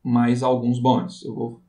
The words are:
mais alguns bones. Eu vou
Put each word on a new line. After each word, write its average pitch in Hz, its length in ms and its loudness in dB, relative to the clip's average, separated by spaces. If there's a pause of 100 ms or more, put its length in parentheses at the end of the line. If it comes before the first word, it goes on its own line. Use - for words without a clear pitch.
mais 120 400 2
alguns 123 360 2
bones. 120 440 0
Eu 113 100 -10
vou 117 360 -8